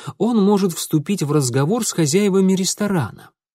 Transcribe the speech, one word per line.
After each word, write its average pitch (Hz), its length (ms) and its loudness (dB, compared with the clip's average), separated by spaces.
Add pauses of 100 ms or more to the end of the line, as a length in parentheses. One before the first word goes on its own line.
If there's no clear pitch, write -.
(180)
он 220 240 2
может 196 300 2
вступить 160 500 -4
в 147 100 -4
разговор 143 540 0
с - 60 -6
хозяевами 190 640 2
ресторана. 185 760 -4 (240)